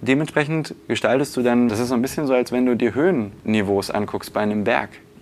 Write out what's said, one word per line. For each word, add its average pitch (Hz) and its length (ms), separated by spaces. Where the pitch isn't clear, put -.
dementsprechend 147 720
gestaltest 123 480
du 127 60
dann, 120 280
das 107 100
ist 120 100
so 131 60
ein 117 80
bisschen 139 240
so, 131 60
als 123 180
wenn 127 160
du 123 80
dir 107 180
Höhenniveaus 107 960
anguckst 104 440
bei 107 80
einem 107 220
Berg. 117 260